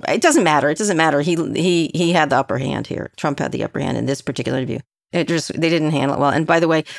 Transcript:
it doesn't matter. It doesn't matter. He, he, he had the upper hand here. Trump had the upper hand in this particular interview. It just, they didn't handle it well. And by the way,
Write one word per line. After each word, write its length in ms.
it 140
doesn't 220
matter. 260
It 80
doesn't 180
matter. 260
He, 140
he, 420
he 180
had 160
the 80
upper 220
hand 280
here. 300
Trump 220
had 120
the 120
upper 160
hand 180
in 80
this 160
particular 380
interview. 200
It 160
just, 320
they 100
didn't 220
handle 260
it 20
well. 120
And 140
by 140
the 80
way, 160